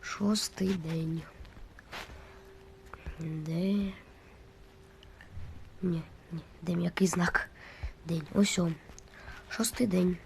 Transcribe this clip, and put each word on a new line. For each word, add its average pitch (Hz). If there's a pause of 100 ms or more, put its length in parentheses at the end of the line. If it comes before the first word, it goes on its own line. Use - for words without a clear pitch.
Шостий 202
день. 160 (2000)
Де? 160 (2000)
Ні, 170 (300)
ні, 165 (220)
де 170
м'який 175
знак? - (540)
День. 165 (120)
Ось 202
о. 170 (800)
Шостий 240
день. 180